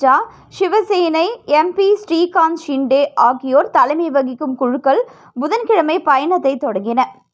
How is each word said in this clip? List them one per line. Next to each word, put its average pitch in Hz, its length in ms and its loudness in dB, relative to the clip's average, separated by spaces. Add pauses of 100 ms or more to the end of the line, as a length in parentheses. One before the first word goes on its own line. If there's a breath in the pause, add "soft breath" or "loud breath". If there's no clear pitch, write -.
ஜா, 262 100 4 (440 loud breath)
சிவசேனை 359 680 0 (320)
எம் 339 180 2
பி 392 120 0 (160)
ஸ்ரீகாந்த் 330 600 0
ஷிண்டே 269 380 0 (240)
ஆகியோர் 262 500 0
தலைமை 302 400 0
வகிக்கும் 262 460 -2
குழுக்கள் 262 400 0 (400 loud breath)
புதன்கிழமை 349 560 0 (100)
பயணத்தை 285 480 0
தொடங்கின. 233 460 -4 (340)